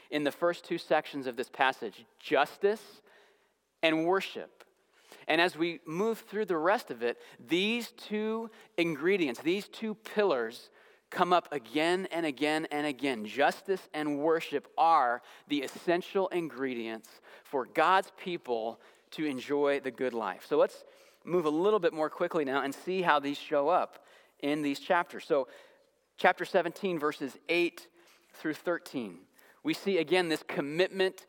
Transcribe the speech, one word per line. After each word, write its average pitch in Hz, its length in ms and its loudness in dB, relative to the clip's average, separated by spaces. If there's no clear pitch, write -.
in 151 120 -2
the 139 80 0
first 175 340 -2
two 170 120 -4
sections 151 480 -2
of 123 100 -6
this 120 140 -6
passage, 123 560 -2
justice 156 840 0
and 160 240 2
worship. 180 580 -4
And 160 120 2
as 170 180 2
we 170 280 -2
move 208 340 -2
through 208 260 -6
the 175 120 0
rest 180 340 0
of 117 120 -8
it, 120 140 -2
these 208 440 0
two 220 580 -6
ingredients, 170 640 0
these 190 260 -2
two 220 260 -6
pillars 131 760 -2
come 180 240 2
up 170 180 4
again 160 600 0
and 165 140 -2
again 151 460 0
and 147 160 -2
again. 127 380 -4
Justice 147 680 -2
and 151 260 -2
worship 160 580 0
are 143 440 4
the 147 120 -2
essential 180 680 -2
ingredients 123 800 -6
for 127 220 -4
God's 180 520 4
people 117 600 -4
to 156 140 -4
enjoy 143 560 0
the 131 100 -6
good 127 220 -2
life. 104 340 -4
So 147 100 0
let's - 280 2
move 170 220 0
a 151 40 2
little 190 300 4
bit 165 140 2
more 156 160 -2
quickly 170 360 -2
now 131 180 0
and 139 100 -4
see 185 280 -2
how 156 180 6
these 139 180 -2
show 143 300 0
up 160 380 0
in 151 220 -2
these 143 180 -2
chapters. 175 480 0
So 139 220 2
chapter 180 280 2
seventeen, 170 520 0
verses 147 400 -4
eight 170 380 0
through 107 220 -6
thirteen, 127 640 -6
we 156 100 -2
see 190 240 0
again 165 320 2
this 156 140 0
commitment 180 840 -2